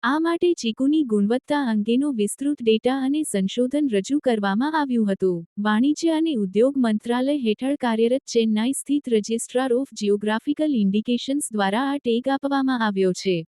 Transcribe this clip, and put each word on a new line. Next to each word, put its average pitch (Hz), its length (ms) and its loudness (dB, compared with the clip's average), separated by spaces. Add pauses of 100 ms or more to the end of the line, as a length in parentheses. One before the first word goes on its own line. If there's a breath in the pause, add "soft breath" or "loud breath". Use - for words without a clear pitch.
આ 269 160 0
માટે 339 340 2
ચીકુની 269 500 0
ગુણવત્તા 233 600 0
અંગેનો 233 500 0
વિસ્તૃત 254 500 -2
ડેટા 240 380 2
અને 277 220 0
સંશોધન 254 720 -2
રજૂ 208 260 0
કરવામાં 240 640 0
આવ્યું 233 320 0
હતું. 180 340 -2 (120)
વાણિજ્ય 240 520 2
અને 320 240 0
ઉદ્યોગ 208 420 0
મંત્રાલય 240 600 0
હેઠળ 254 380 -2
કાર્યરત 233 520 0
ચેન્નાઈ 226 460 2
સ્થિત 285 360 -2
Registrar 233 640 0
of 262 140 0 (180)
Geographical 220 680 0
Indications 240 680 0 (100)
દ્વારા 214 380 0
આ 285 60 -2
ટેગ 240 320 -2
આપવામાં 269 580 0
આવ્યો 190 260 0
છે. 175 340 -2 (120)